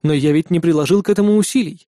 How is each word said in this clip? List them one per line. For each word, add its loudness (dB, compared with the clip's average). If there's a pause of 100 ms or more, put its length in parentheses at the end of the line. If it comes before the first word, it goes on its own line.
Но 0
я 0
ведь -2
не 0
приложил 0
к -4
этому 2
усилий. -2